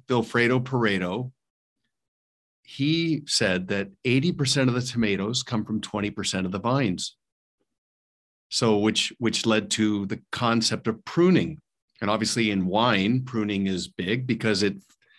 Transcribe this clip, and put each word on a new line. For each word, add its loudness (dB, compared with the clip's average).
Vilfredo 2
Pareto, -2
he 0
said 0
that -2
eighty 2
percent 0
of 0
the -2
tomatoes -2
come -4
from -4
twenty -4
percent -4
of -4
the -4
vines. -2
So 2
which, 2
which 0
led 2
to 0
the -8
concept 0
of -4
pruning. 2
And -2
obviously 0
in 0
wine, 2
pruning -2
is -4
big -4
because 0
it, 0